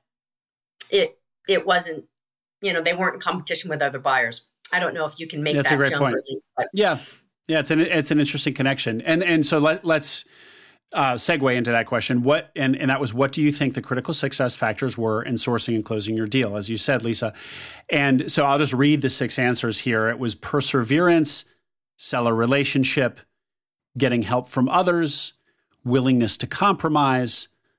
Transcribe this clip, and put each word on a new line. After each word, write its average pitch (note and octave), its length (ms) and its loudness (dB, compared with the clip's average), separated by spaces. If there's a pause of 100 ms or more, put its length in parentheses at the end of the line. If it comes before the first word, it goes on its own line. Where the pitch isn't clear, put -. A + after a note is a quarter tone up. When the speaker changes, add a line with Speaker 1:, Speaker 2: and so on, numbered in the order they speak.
(880)
Speaker 1:
it, - 300 0 (280)
it F3+ 180 0
wasn't, E3+ 400 -2 (560)
you F#3+ 120 -2
know, E3+ 80 -2
they E3+ 120 0
weren't F3+ 220 -2
in F#3+ 40 -14
competition E3+ 500 -6
with D3+ 120 -4
other C#3+ 180 -2
buyers. C3 480 -2 (240)
I F3+ 80 0
don't F3 140 -4
know D#3+ 120 -4
if D3+ 140 -10
you E3 80 -12
can D3+ 160 -8
make D3+ 120 0
Speaker 2:
That's C#3 140 2
Speaker 1:
that C3+ 60 2
Speaker 2:
a - 20 2
great C#3 140 2
Speaker 1:
jump C#3+ 100 0
Speaker 2:
point. B2+ 140 2
Speaker 1:
really, - 260 -8 (160)
but B2 160 -2
Speaker 2:
Yeah. F#3+ 240 2 (500)
Yeah, D#3+ 120 2
it's C#3+ 120 0
an, D#3 80 4
it's E3 320 2
an D3+ 80 4
interesting C#3+ 340 0
connection. C3 480 -2
And, E3 220 0
and E3 220 2
so D#3 140 2
let, D#3 260 2
let's, D#3 400 -2 (680)
uh, C#3 200 2
segue C3 420 2
into A#2+ 160 0
that A#2 160 2
question. B2 340 0
What, D3 340 2
and, C3+ 200 0
and C3+ 160 0
that C3+ 80 0
was, A#2+ 140 -4
what C3 180 0
do D#3+ 100 -2
you D3 100 4
think C#3+ 220 -2
the A2+ 80 -6
critical B2+ 320 -4
success C3+ 420 -2
factors A2+ 400 -2
were A2 280 -2
in B2+ 120 -4
sourcing A#2+ 380 -2
and A2 100 0
closing A2 320 -4
your A2 120 -2
deal, G#2+ 280 0
as G#2 140 -6
you A2+ 80 -4
said, B2+ 260 0
Lisa? A#2 300 -4 (560)
And C#3 420 2
so D3 140 2
I'll C#3 140 4
just C#3+ 140 0
read C#3+ 280 4
the C3 80 0
six B2 300 -4
answers B2 400 0
here. A2+ 300 0
It A#2+ 100 -4
was A#2+ 160 -2
perseverance, D3 1080 2 (520)
seller A#2 380 0
relationship, C3 840 2 (760)
getting A#2+ 240 2
help B2 280 -2
from C3 200 2
others, F3 640 0 (500)
willingness B2 540 2
to - 100 -6
compromise, C#3+ 1000 0 (320)